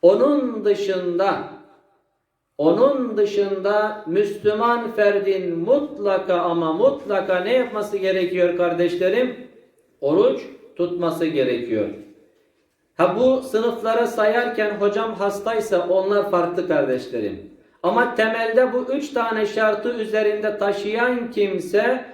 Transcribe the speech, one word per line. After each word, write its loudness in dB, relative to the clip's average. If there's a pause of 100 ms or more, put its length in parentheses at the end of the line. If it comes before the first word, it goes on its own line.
Onun 4
dışında, 0 (1120)
onun 4
dışında 0
Müslüman 0
ferdin 0
mutlaka 0
ama 0
mutlaka 0
ne -2
yapması -2
gerekiyor 0
kardeşlerim? 0 (640)
Oruç 2 (360)
tutması -2
gerekiyor. 0 (1080)
Ha, 2
bu 4
sınıflara 0
sayarken 0
hocam -2
hastaysa -2
onlar 2
farklı 0
kardeşlerim. -2 (320)
Ama 2
temelde 2
bu -2
üç -4
tane -2
şartı 0
üzerinde -2
taşıyan -2
kimse 0